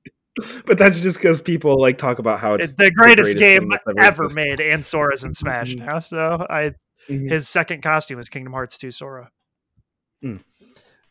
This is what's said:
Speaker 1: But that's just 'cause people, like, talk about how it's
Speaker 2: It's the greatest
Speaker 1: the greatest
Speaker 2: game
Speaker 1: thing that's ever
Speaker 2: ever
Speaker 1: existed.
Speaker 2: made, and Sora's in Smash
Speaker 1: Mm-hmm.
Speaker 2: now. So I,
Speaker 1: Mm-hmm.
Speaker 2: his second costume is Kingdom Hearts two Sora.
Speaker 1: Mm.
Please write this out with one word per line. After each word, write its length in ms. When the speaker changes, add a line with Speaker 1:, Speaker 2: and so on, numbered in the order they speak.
Speaker 1:
But 140
that's 240
just 180
'cause 180
people, 400
like, 200
talk 180
about 220
how 160
it's 140
Speaker 2:
It's 40
the 160
greatest 440
Speaker 1:
the 60
greatest 0
Speaker 2:
game 200
Speaker 1:
thing 100
that's 180
ever 120
Speaker 2:
ever 260
Speaker 1:
existed. 160
Speaker 2:
made, 40
and 220
Sora's 400
in 120
Smash 400
Speaker 1:
Mm-hmm. 100
Speaker 2:
now. 140
So 500
I, 220
Speaker 1:
Mm-hmm. 200
Speaker 2:
his 200
second 360
costume 340
is 120
Kingdom 240
Hearts 260
two 100
Sora. 400
Speaker 1:
Mm. 160